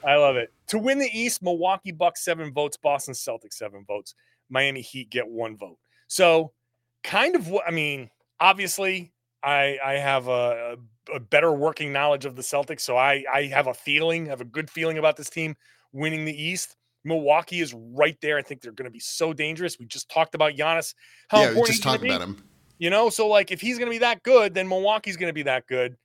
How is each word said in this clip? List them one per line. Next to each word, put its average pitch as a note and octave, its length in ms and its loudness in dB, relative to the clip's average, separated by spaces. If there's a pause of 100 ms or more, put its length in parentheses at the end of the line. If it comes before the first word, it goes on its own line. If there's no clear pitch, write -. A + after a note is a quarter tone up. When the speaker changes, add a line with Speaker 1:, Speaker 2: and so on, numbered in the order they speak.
Speaker 1:
I C#3+ 100 4
love C#3+ 200 6
it. A#2 160 -4 (160)
To A3 120 -2
win C4+ 200 0
the C4 140 0
East, A#3 300 -4
Milwaukee F3+ 480 -2
Bucks, E3+ 320 -2
seven D#3+ 300 -4
votes. D3 240 -2
Boston C#3+ 360 -2
Celtics, A2+ 400 -10
seven G2+ 340 -14
votes. G#2 280 -8 (340)
Miami C3+ 320 -2
Heat B2 280 -14
get A#2+ 180 -4
one A2+ 300 -8
vote. G2+ 200 -16 (300)
So, E3 440 4 (520)
kind C#4 320 0
of F#3+ 140 0
what, F#3 180 0
I E3+ 40 -4
mean, D3 380 -4 (300)
obviously, F#3+ 760 0 (300)
I, C#3 400 2
I C3+ 100 -2
have C#3 340 0
a, A#2+ 480 0 (340)
a, D3+ 60 -8
a C3+ 40 -6
better D3 320 4
working D3+ 420 0
knowledge C#3+ 320 2
of C3+ 100 -8
the B2+ 60 -12
Celtics, C#3+ 400 -4
so B2 160 0
I, C#3 340 4
I C#3 120 0
have C#3 240 0
a B2+ 60 -4
feeling, D#3+ 540 0
have C3+ 140 -8
a A#2+ 40 -10
good D3 240 -8
feeling D#3+ 280 -4
about D#3 200 2
this D3 120 -12
team D#3+ 260 -6 (380)
winning D#3 320 -4
the D3+ 180 -8
East. F3 320 -6 (280)
Milwaukee D#3+ 580 0
is C3+ 120 -4
right A#2+ 480 -2
there. D3+ 160 0
I C#3+ 40 -2
think C3+ 200 -14
they're A#2+ 100 -16
gonna B2 200 -14
be A2+ 80 -20
so D#3+ 340 -4
dangerous. D#3+ 460 -6
We B2 60 -16
just - 240 -14
talked D#3+ 260 0
about D#3 180 2
Giannis, D#3 400 -2 (360)
how G#3+ 100 8
Speaker 2:
Yeah, G#3 60 8
we - 60 4
Speaker 1:
important A#3 160 4
Speaker 2:
just A3+ 100 0
Speaker 1:
he's G#3 80 -4
gonna A3+ 120 2
Speaker 2:
talked A3+ 60 -4
Speaker 1:
be. B3 60 -2
Speaker 2:
about F2+ 120 0
him. - 220 -10 (340)
Speaker 1:
You E3+ 120 -2
know, G#3+ 200 4
so, G#3+ 180 0
like, G#3 240 4
if F3+ 100 -8
he's A#3 180 -4
gonna A#3+ 120 -4
be A#3 80 -6
that A#3 240 0
good, A3+ 300 6
then F#3 140 0
Milwaukee's G3 500 0
gonna E3+ 160 -4
be D3 100 -6
that B2+ 240 0
good. B2+ 380 -2